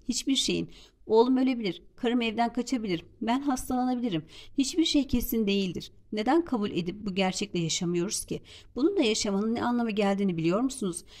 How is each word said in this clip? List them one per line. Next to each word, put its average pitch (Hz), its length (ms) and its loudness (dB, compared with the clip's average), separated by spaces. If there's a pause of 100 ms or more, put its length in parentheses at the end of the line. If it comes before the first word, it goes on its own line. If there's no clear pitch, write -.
Hiçbir 262 280 0
şeyin. 170 340 0 (360)
Oğlum 240 300 6
ölebilir, 247 460 0 (140)
karım 240 260 0
evden 226 300 0
kaçabilir, 220 520 -4 (160)
ben 233 200 0
hastalanabilirim. 254 840 -2 (340)
Hiçbir 320 260 2
şey 285 220 2
kesin 226 400 0
değildir. 196 460 -2 (200)
Neden 254 320 2
kabul 208 260 -2
edip 175 360 -6
bu 190 80 -6
gerçekle 190 440 -2
yaşamıyoruz 170 680 -2
ki? - 180 -8 (340)
Bunun 339 200 2
da 349 60 4
yaşamanın 220 520 0
ne 233 100 -2
anlama 240 260 0
geldiğini 196 460 2
biliyor 170 240 2
musunuz? 208 440 -2 (160)